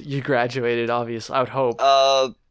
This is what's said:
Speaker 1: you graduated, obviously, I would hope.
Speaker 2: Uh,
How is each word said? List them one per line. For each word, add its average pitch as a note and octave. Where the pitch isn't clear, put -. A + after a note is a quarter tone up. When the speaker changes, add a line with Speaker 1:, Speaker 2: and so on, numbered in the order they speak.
Speaker 1:
you C#3
graduated, A#2+
obviously, A#2
I C3+
would B2
hope. B2
Speaker 2:
Uh, C3+